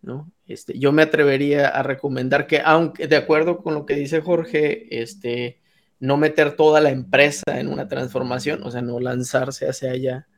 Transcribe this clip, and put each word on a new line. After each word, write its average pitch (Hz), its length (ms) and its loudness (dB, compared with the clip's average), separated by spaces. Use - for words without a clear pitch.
¿no? 147 280 -12
Este, - 320 -14
yo 139 140 2
me 156 80 6
atrevería 143 680 2
a 135 160 0
recomendar 135 640 -2
que, 147 160 2
aunque 160 440 2
de 147 100 4
acuerdo 156 400 2
con - 160 -6
lo 147 120 -6
que 143 100 -2
dice 147 260 -2
Jorge, 156 800 -2
este, 120 580 -8
no 131 160 0
meter 151 400 2
toda 151 240 6
la 151 120 4
empresa 135 680 0
en 139 80 -6
una 143 220 -8
transformación, 127 760 -6
o 123 80 -10
sea, 123 100 -6
no 120 200 -6
lanzarse 127 680 -4
hacia 131 240 -6
allá 131 360 -6